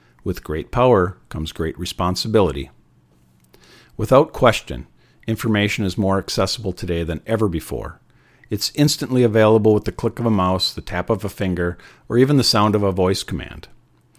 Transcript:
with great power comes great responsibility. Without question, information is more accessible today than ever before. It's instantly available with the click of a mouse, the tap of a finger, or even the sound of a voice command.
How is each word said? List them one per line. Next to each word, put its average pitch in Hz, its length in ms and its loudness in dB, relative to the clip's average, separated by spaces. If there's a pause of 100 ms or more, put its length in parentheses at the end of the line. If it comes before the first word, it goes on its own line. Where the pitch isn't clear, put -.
(240)
with 92 200 -6
great 78 260 -8
power 110 480 2 (120)
comes 78 220 -8
great - 280 -6
responsibility. 92 920 -2 (1300)
Without 131 360 4
question, - 520 0 (400)
information 107 580 -2
is 92 140 -4
more 95 220 2
accessible 95 540 -4
today 85 280 -4
than 80 240 -6
ever 110 240 0
before. 78 500 -8 (520)
It's - 240 -4
instantly 131 480 2
available 110 500 4
with 104 120 0
the 98 60 -4
click - 280 -6
of 117 80 -2
a - 20 2
mouse, 92 420 0
the 85 100 -12
tap 90 280 -6
of 104 160 -2
a 98 40 -8
finger, 87 460 -4 (320)
or 117 120 2
even 139 180 4
the 123 60 4
sound 104 320 2
of 104 80 0
a 98 80 0
voice 92 320 0
command. - 440 -12 (520)